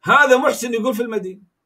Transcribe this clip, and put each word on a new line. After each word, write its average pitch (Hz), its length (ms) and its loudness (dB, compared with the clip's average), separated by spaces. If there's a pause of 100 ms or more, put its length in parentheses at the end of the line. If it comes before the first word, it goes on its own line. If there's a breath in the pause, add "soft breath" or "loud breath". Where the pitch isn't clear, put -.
هذا 262 340 4
محسن 254 360 -4
يقول 226 200 -2
في 220 80 -6
المدينة، 202 400 -8 (240)